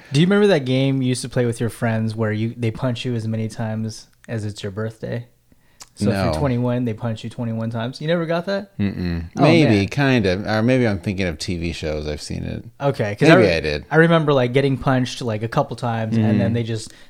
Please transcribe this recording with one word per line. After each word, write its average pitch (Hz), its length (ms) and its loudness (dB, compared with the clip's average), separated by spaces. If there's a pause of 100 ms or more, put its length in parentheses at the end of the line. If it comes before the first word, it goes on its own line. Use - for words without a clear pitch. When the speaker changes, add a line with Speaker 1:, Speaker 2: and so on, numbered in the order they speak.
(140)
Speaker 1:
Do 143 80 4
you 180 40 6
remember 202 220 4
that 165 160 4
game 135 380 0
you 127 80 0
used 123 140 -2
to 135 40 -10
play 123 180 0
with 117 140 -2
your 117 100 0
friends 110 460 -2
where 110 160 0
you, 110 240 -2
they 117 160 -2
punch 120 320 -4
you 127 120 -4
as 110 120 -4
many 110 220 -2
times 110 580 -6 (220)
as 110 160 -6
it's 101 180 -8
your 101 80 -6
birthday? 117 560 -6 (680)
So 202 140 0
if - 60 2
Speaker 2:
No. 98 80 0
Speaker 1:
you're 87 100 2
twenty-one, 123 520 0
they 110 100 -2
punch 113 280 -6
you 117 60 -10
twenty-one 113 400 -4
times. 120 320 -6
You 151 60 -6
never 170 180 0
got 165 220 -2
that? 196 320 -6
Speaker 2:
Mm-mm. 90 460 -2 (120)
Speaker 1:
Oh, - 60 0
Speaker 2:
Maybe, 151 320 6
Speaker 1:
man. 98 140 4
Speaker 2:
kind 131 360 2
of. 92 220 0
Or 110 160 2
maybe 123 240 4
I'm 101 120 0
thinking 95 280 -2
of 78 100 -2
T - 220 -4
V 85 120 -2
shows. 76 360 -4
I've 76 120 -6
seen 85 260 -8
it. 82 200 -8 (160)
Speaker 1:
Okay, 127 340 -2
'cause 143 140 4
I 165 60 8
Speaker 2:
Maybe 107 120 6
Speaker 1:
re-, 87 60 4
Speaker 2:
I 80 60 2
did. 73 320 -2
Speaker 1:
I 151 60 2
remember, 165 360 4
like, 123 200 2
getting 135 220 2
punched, 127 460 -2
like, 107 220 -4
a 117 40 -4
couple 139 280 -2
times, 113 420 -2
and 107 240 4
then 117 80 2
Speaker 2:
Mm. 117 60 0
Speaker 1:
they 117 80 0
just 110 280 -6 (180)